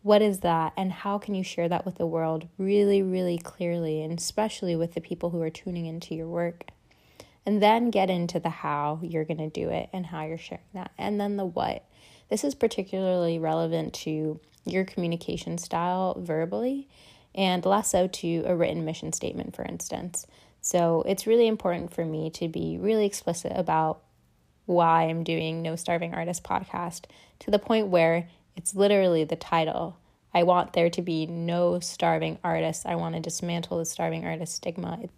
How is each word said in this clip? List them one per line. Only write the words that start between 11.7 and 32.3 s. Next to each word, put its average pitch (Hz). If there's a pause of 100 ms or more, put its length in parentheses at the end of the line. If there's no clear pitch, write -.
This 214
is 277
particularly 185
relevant 160
to 156 (240)
your 190
communication 170
style 180
verbally, 190 (440)
and 180
less 196
so 185
to 170
a 180
written 165
mission 160
statement, -
for -
instance. - (340)
So 165
it's 190
really 226
important 175
for 170
me 156
to 170
be 165
really 214
explicit -
about 160 (640)
why 165
I'm 165
doing 165
No 165
Starving 170
Artist 170
podcast, - (340)
to -
the 208
point 220
where 170 (280)
it's -
literally 190
the 160
title. 165 (380)
I 175
want 180
there 170
to 175
be 165
no 170
starving 160